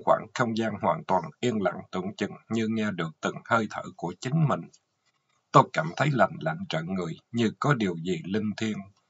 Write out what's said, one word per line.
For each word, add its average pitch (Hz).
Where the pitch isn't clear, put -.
khoảng -
không 113
gian 110
hoàn 82
toàn 92
yên 113
lặng -
tưởng 92
chừng 92
như 113
nghe 107
được 85
từng -
hơi 113
thở -
của 85
chính 151
mình. 90
Tôi -
cảm 80
thấy 139
lành 92
lạnh 80
trợn 82
người, 87
như 117
có 143
điều 98
gì 82
linh 104
thiêng. 107